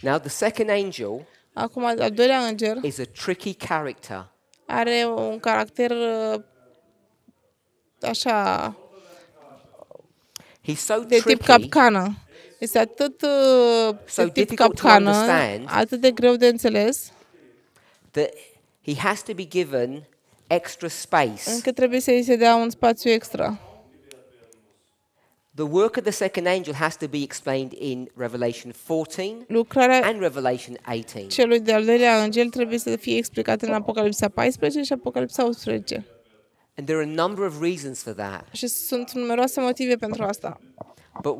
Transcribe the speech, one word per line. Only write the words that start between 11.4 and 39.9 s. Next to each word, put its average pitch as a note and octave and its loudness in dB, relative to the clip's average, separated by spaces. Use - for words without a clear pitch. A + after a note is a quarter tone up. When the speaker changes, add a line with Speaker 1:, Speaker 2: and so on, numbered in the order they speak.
Speaker 2:
capcană. G#3 6
Este A#3 -2
atât, C4+ -2
uh, B3 4
Speaker 1:
so - -2
Speaker 2:
de - 2
tip - -20
Speaker 1:
difficult A3 4
to - -8
Speaker 2:
capcană, G3+ 8
Speaker 1:
understand, D#3+ 2
Speaker 2:
atât A3+ 0
de B3+ 6
greu B3 2
de A#3+ 4
înțeles, A#3 0
Speaker 1:
that D3 0
he D3 -4
has G3+ -2
to A3 -10
be F3 -10
given C#3+ -4
extra - -4
space. C#3 -2
Speaker 2:
încât A#3+ -2
trebuie B3+ 0
să-i B3 2
se A#3+ 2
dea A#3 6
un A#3 2
spațiu A#3 0
extra. A3 -2
Speaker 1:
The D3 -6
work F#3+ 2
of B3+ -2
the G#3+ 0
second F#3+ -2
angel F3+ 0
has D#3+ -2
to D#3+ -8
be C#3+ -4
explained C3+ -6
in B2+ -8
Revelation A#2+ -6
fourteen F#3+ -6
Speaker 2:
Lucrarea B3 4
Speaker 1:
and G#3+ 0
Revelation B2+ -2
eighteen. A2+ -8
Speaker 2:
celui A#3 4
de-al A3 2
doilea A#3 4
înger A3+ 0
trebuie A#3 -4
să A#3 -4
fie A3+ -4
explicată A3+ -4
în A3 -2
Apocalipsa G#3 -2
paisprezece C4 0
și C4+ -4
Apocalipsa B3+ -4
optsprezece. A3 -4
Speaker 1:
And C#3 -12
there D#3 -2
are D3+ -4
a D#3+ -2
number G3+ -4
of D3+ -8
reasons D3+ -6
for A2+ -10
that. G2 -10
Speaker 2:
Și - -8
sunt B3 -6
numeroase B3 -2
motive B3 -2